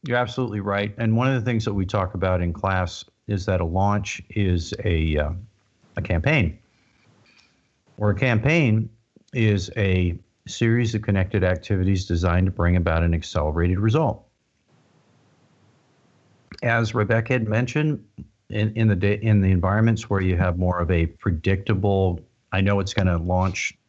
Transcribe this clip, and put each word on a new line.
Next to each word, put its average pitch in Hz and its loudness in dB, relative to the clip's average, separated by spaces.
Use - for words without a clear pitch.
You're 123 0
absolutely 117 -4
right. 101 -2
And 113 0
one 123 2
of 135 2
the 117 -2
things 113 -2
that 104 -4
we 98 -2
talk 92 -2
about 92 0
in 87 -2
class 92 -4
is 95 -4
that 92 0
a 87 -2
launch 98 -2
is 90 0
a, 80 0
uh, 73 0
a - -4
campaign, 90 0
or 107 0
a 98 2
campaign 117 2
is 107 0
a 92 0
series 117 0
of 107 -2
connected 95 0
activities 92 0
designed 87 2
to 92 0
bring 87 2
about 82 2
an 85 2
accelerated 82 -2
result. 113 0
As 117 0
Rebecca 113 0
had 113 0
mentioned, 127 -2
in, 107 0
in 113 2
the 104 4
da-, 101 0
in 107 4
the 95 4
environments 104 2
where 98 0
you 92 2
have 90 0
more 90 0
of 85 -2
a 82 2
predictable, 95 0
"I 95 0
know 98 2
it's 95 -4
gonna 92 0
launch 92 -2